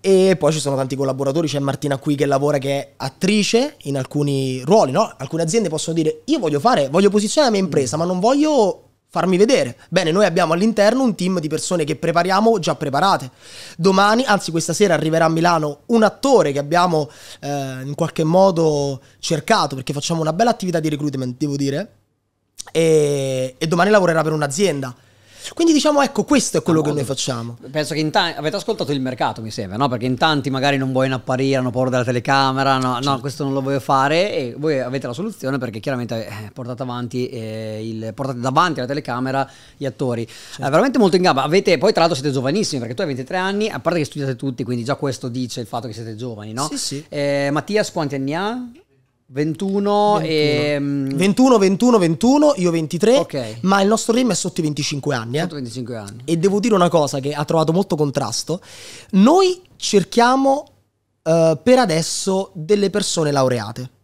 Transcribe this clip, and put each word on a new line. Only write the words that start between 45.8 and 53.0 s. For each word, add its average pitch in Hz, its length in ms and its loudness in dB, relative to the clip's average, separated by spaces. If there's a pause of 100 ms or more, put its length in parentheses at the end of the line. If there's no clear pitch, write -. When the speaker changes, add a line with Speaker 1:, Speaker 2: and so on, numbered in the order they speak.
Speaker 2:
che 110 80 -12
siete 113 200 -12
giovani, 110 380 -12
no? 135 200 -4
Speaker 1:
Sì, 294 40 -8
sì. 143 320 -8
Speaker 2:
Eh, 143 440 -2
Mattias 202 380 -2
quanti 143 260 -4
anni 135 180 -4
ha? 233 340 -6 (600)
ventuno 202 840 0
Speaker 1:
Ventuno. 180 80 0
Speaker 2:
e, 147 580 0
mm, 143 300 -2
Speaker 1:
Ventuno, 208 480 4
ventuno, 202 400 4
ventuno, 269 580 4
io 175 140 0
ventitré, 165 480 0